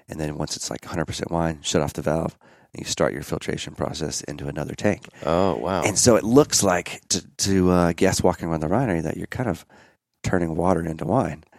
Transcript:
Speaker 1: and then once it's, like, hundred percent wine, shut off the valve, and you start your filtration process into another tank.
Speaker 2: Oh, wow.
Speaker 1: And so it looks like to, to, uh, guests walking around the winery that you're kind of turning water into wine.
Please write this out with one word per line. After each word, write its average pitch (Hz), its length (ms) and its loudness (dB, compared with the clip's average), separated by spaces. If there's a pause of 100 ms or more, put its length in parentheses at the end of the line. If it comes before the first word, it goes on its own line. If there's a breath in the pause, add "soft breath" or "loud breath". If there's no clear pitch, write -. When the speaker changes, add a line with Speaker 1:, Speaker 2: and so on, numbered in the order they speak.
Speaker 1:
and - 120 -10
then 73 160 -4
once 76 200 -4
it's, - 140 -8
like, - 140 -8
hundred 80 220 -4
percent - 240 -8
wine, 82 320 0
shut - 200 -4
off 73 120 -4
the 78 80 -6
valve, 78 340 -2 (380 soft breath)
and - 100 -10
you - 40 -8
start - 260 -2
your 73 80 -10
filtration - 520 -8
process - 500 -6
into 71 220 -10
another 73 280 -6
tank. - 340 -2 (160)
Speaker 2:
Oh, 85 320 2
wow. 82 260 -2
Speaker 1:
And 92 160 0
so 117 180 6
it 80 60 4
looks 127 400 4
like 90 460 0
to, 85 180 -2 (120)
to, 92 320 4
uh, 87 240 6
guests 92 280 2
walking 90 260 2
around 80 120 -2
the 78 80 -2
winery 95 340 0
that 80 140 -4
you're 85 100 -8
kind 123 220 -4
of 85 160 -4 (580 soft breath)
turning 85 320 0
water 85 300 2
into 80 220 -6
wine. 85 380 -2 (140 soft breath)